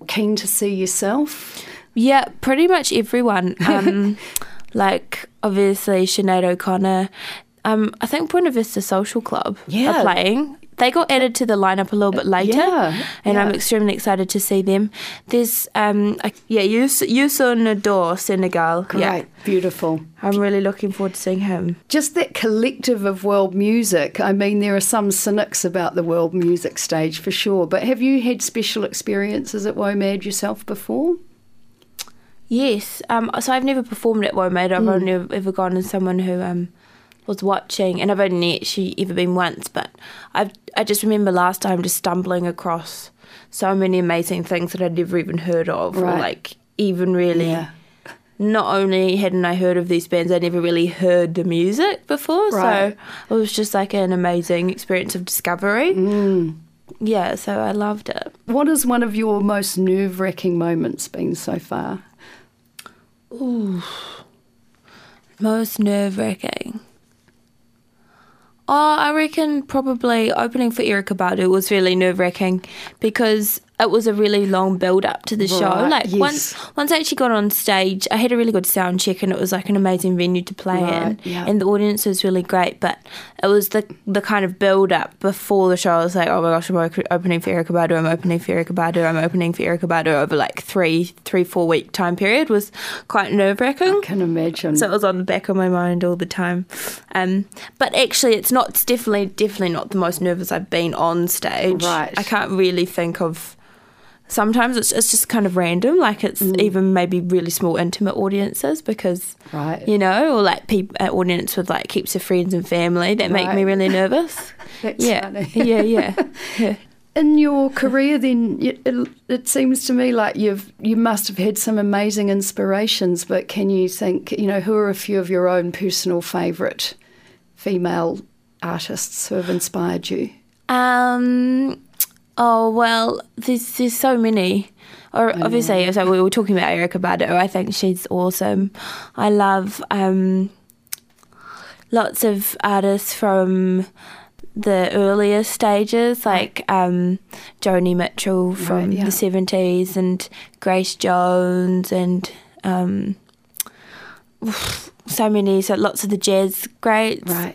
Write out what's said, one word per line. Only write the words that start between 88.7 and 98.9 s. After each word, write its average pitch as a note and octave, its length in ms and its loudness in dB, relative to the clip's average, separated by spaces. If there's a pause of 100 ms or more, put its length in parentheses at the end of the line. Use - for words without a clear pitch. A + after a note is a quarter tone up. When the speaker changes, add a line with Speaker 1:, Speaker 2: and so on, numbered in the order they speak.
Speaker 2:
Badu, E3+ 320 0
I'm D#3+ 120 0
opening E3+ 360 0
for - 120 -6
Erykah E3+ 240 0
Badu," E3 260 0
over, D3+ 220 0
like, - 260 -2
three, E3+ 440 0 (180)
three, F#3 180 2
four-week E3+ 480 0
time F3 240 -2
period G#3+ 360 2
was G3+ 200 0 (380)
quite G3 240 0
nerve-wracking. A3+ 560 2
Speaker 1:
I G4+ 160 4
can F#3+ 180 -2
imagine. E3 540 0
Speaker 2:
So D#3+ 100 0
it F#3 60 -2
was G3+ 100 0
on F#3+ 160 0
the F#3 60 -4
back F#3+ 240 -2
of F#3+ 80 0
my F#3 120 2
mind F3 360 0
all F3 100 0
the F3 120 -4
time. F3+ 400 -4 (500)
Um, F#3+ 300 0 (320)
but - 180 0
actually, B3 400 2
it's - 160 -2
not, B3+ 160 2
it's - 160 -2
definitely, G#3+ 420 0